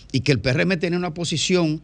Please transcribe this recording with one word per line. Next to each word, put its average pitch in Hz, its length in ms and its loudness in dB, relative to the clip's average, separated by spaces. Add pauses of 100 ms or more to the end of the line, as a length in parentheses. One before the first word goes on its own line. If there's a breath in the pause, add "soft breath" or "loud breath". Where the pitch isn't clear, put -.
(120 loud breath)
y 131 80 2
que 143 120 2
el 127 80 2
P 127 100 0
R 156 120 2
M 180 140 2
tenía 175 220 -2
una 175 160 -4
posición 170 680 0